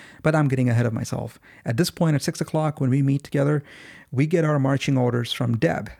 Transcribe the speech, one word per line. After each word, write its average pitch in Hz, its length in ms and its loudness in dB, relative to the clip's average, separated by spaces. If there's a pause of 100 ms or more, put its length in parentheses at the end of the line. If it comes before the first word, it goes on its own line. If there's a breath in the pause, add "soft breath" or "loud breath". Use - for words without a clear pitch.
(220 loud breath)
But 156 140 2
I'm 147 120 4
getting 127 220 2
ahead 117 160 2
of 113 80 -2
myself. - 460 -6 (260 loud breath)
At 117 120 -2
this 175 120 0
point, 160 260 0
at 139 60 0
six - 180 -4
o'clock, 156 400 -2
when 131 120 2
we 139 100 2
meet 139 220 0
together, 143 400 0 (480 loud breath)
we 139 160 2
get 165 180 2
our 151 140 2
marching 135 400 0
orders 120 340 0
from 120 240 -2
Deb, 170 320 -2 (100)